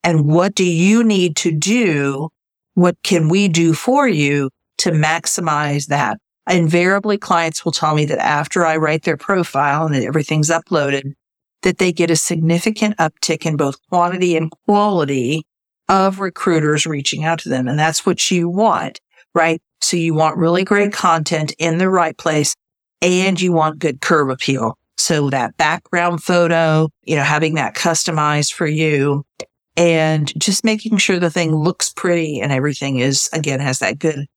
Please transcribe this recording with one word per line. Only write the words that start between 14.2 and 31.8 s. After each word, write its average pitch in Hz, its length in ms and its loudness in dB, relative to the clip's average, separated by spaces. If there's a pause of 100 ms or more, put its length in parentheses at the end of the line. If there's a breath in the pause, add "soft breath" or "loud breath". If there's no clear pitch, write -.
and 160 140 -2 (160)
quality 156 800 0 (420)
of 190 300 2
recruiters 160 680 0
reaching 151 380 -4
out 165 160 -2
to - 80 -12
them. 127 200 -2
And 147 100 -2
that's 160 260 0
what - 260 0
you 170 180 0
want, 175 520 0 (340 soft breath)
right? 165 260 2 (200)
So - 160 -2
you 165 180 0
want 156 240 0
really 175 260 2
great 202 280 0
content 160 680 0
in 165 200 0
the 185 120 2
right 175 260 0
place, 151 380 -2 (460)
and 185 400 2
you 180 120 0
want 156 280 0
good 147 200 -4
curb 147 300 2
appeal. 127 480 -4 (180)
So 147 340 0
that 123 260 -4
background 175 680 -2
photo, 165 680 2 (140)
you 151 140 -2
know, 139 60 0
having 151 320 0
that 131 200 -2
customized 151 800 -2
for 165 140 -4
you, 147 580 0 (520)
and 156 640 2
just 190 260 -2
making 214 340 0
sure 185 200 2
the 175 120 0
thing 160 240 0
looks 156 400 -2